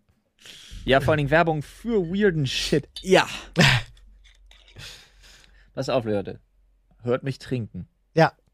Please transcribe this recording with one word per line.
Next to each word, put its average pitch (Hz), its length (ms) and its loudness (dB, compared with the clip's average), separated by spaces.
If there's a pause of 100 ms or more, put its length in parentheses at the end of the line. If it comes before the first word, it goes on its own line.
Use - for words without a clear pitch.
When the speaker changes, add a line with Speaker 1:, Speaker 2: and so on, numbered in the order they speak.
(840)
Speaker 1:
Ja, 131 160 4
vor 143 120 2
allen 151 60 2
Dingen 143 120 -2
Werbung 156 340 2
für 220 480 -4
weirden 185 340 0
Shit. - 420 -2 (140)
Speaker 2:
Ja. 185 240 4 (2500)
Speaker 1:
Pass 131 140 -8
auf, 123 160 0
Leute. 101 360 -4 (640)
Hört 123 200 -2
mich 135 160 -8
trinken. 104 500 -8 (260)
Speaker 3:
Ja. 156 180 4 (220)